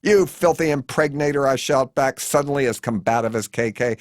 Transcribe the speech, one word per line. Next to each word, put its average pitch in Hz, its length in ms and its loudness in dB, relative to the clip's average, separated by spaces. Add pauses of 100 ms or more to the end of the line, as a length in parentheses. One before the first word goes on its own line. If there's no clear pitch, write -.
You 196 260 4
filthy 165 400 0
impregnator, 147 800 0
I 135 80 2
shout 131 380 0
back, 135 240 0
suddenly 143 480 0
as 117 140 -2
combative 113 560 -2
as 107 100 -2
K 117 240 -4
K. 117 300 -2